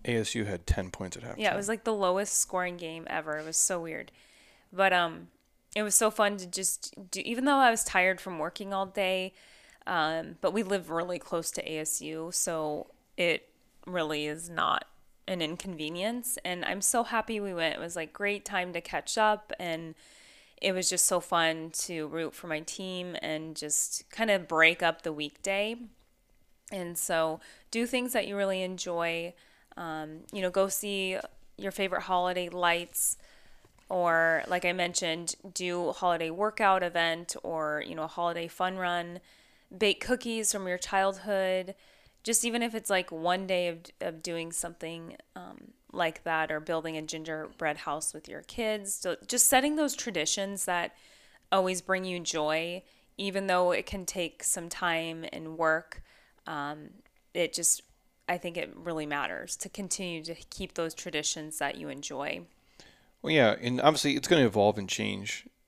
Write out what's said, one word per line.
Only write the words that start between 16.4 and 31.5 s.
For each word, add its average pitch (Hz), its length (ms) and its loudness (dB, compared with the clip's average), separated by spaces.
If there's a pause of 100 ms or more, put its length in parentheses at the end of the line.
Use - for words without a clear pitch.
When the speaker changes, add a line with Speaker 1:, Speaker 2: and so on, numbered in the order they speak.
Speaker 2:
And 180 220 -4
I'm 185 160 -2
so 240 220 4
happy 226 360 -2
we 202 140 -4
went. 165 220 0
It - 40 -6
was, 170 160 -8
like, 160 160 -6
great 202 320 -2
time 180 300 -2
to 175 80 -4
catch - 360 -4
up, 214 400 2
and 165 380 -6 (640)
it 190 120 2
was 185 160 0
just 180 160 4
so 180 160 4
fun 160 500 2
to 160 360 -4
root 156 280 -4
for - 120 -14
my 156 120 -2
team 180 600 -8
and 156 340 -4
just - 560 -2
kinda 220 280 4
break 160 440 6
up 165 200 2
the 160 100 -2
weekday. 196 640 -2 (920)
And 175 260 -6
so 160 420 0 (320)
do 233 160 0
things 247 260 -2
that 226 140 0
you 202 100 -4
really 190 240 2
enjoy. 170 720 -2 (440)
Um, 156 420 -8 (120)
you 196 100 -6
know, 180 100 2
go 190 160 4
see 190 500 -2 (400)